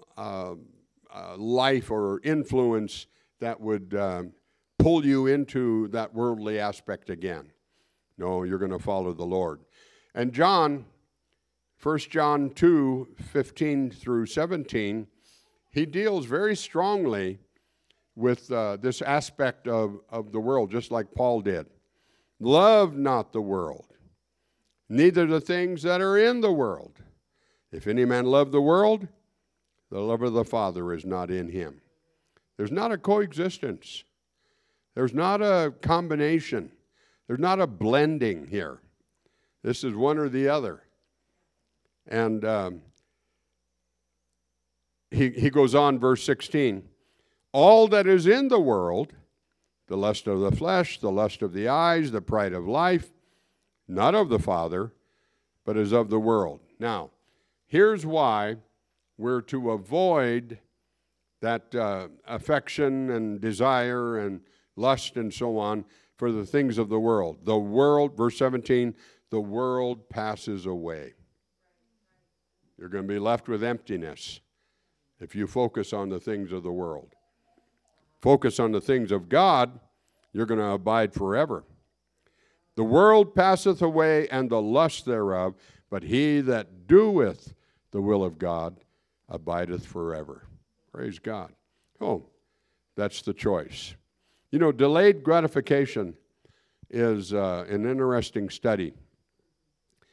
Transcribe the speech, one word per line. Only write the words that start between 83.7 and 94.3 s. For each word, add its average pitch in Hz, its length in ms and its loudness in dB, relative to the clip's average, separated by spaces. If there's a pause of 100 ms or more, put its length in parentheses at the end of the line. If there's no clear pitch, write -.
away 156 460 4
and 131 220 -2
the 113 120 2
lust 135 440 0
thereof, 95 500 -2 (340)
but 95 140 -8
he 143 380 2
that 95 460 -4
doeth 180 680 4 (340)
the 101 120 -4
will 101 220 2
of 82 140 -4
God 85 460 -6 (440)
abideth 85 600 -8
forever." 80 600 -10 (440)
Praise - 280 -12
God. 104 340 -12 (480)
Oh, 101 240 -4 (720)
that's 101 260 -4
the 101 120 -6
choice. - 640 -4 (560)